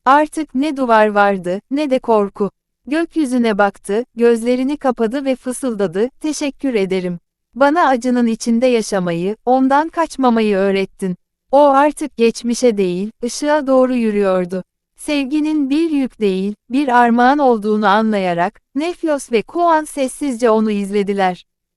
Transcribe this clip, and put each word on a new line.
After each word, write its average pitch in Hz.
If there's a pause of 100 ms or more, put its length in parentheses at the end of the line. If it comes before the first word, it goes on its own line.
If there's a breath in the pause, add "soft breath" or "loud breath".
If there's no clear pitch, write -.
Artık 302
ne 277
duvar 226
vardı, 202 (100)
ne 285
de 262
korku. 208 (360)
Gökyüzüne 254
baktı, 202 (100)
gözlerini 240
kapadı 254
ve 262
fısıldadı, 220 (120)
"Teşekkür 277
ederim. 185 (360)
Bana 285
acının 247
içinde 226
yaşamayı, 196 (100)
ondan 262
kaçmamayı 240
öğrettin." 190 (360)
O 269
artık 285
geçmişe 233
değil, 190 (140)
ışığa 294
doğru 262
yürüyordu. 190 (320)
Sevginin 294
bir 320
yük 277
değil, 196 (160)
bir 269
armağan 240
olduğunu 214
anlayarak, 196 (140)
Nephios 311
ve 214
Kuan 330
sessizce 262
onu 220
izlediler. 196 (300)